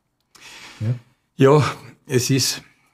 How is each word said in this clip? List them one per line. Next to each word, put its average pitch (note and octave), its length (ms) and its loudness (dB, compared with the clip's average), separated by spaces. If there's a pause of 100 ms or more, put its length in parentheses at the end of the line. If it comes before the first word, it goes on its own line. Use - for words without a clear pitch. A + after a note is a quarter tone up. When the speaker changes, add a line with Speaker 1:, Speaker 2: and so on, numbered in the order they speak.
(800)
Speaker 1:
Ja? A#2 140 -4 (420)
Speaker 2:
Ja, C3+ 340 4 (340)
es B2 240 -4
ist C3 320 -4 (320)